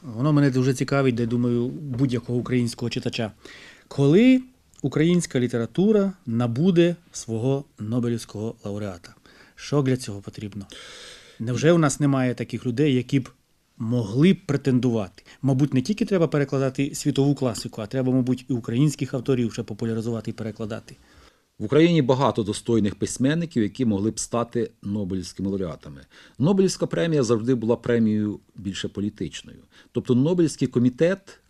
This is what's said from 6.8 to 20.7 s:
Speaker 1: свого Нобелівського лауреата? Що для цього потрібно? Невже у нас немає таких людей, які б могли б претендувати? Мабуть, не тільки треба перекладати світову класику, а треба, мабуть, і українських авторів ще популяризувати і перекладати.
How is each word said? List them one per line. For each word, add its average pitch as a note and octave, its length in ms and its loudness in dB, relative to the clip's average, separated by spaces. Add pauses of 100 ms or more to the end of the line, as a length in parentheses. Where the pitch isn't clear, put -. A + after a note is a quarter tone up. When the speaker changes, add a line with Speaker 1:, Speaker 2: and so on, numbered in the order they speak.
Speaker 1:
свого B2+ 520 -4 (160)
Нобелівського A2+ 760 -4 (100)
лауреата? G2+ 500 -10 (400)
Що - 260 -2
для C3 160 0
цього G2+ 240 -10
потрібно? G2+ 440 -12 (760)
Невже A#2+ 320 2
у F3 60 6
нас D3+ 220 2
немає C3 340 2
таких A#2 320 -6
людей, C3 300 2
які B2+ 240 0
б C3 100 -8 (480)
могли A#2+ 560 2
б - 120 0
претендувати? B2+ 760 0 (180)
Мабуть, C3+ 320 2
не C3 80 2
тільки G#3 240 -2
треба F3+ 220 2
перекладати C#3 680 -2
світову C#3 400 2
класику, A#2 460 -4
а G#2 60 -8
треба, B2+ 260 -2
мабуть, B2+ 360 0
і C#3 40 -2
українських A#2+ 600 -2
авторів B2 400 -2
ще A#2 100 -8
популяризувати A2+ 680 -6
і - 20 -8
перекладати. G#2+ 640 -10 (640)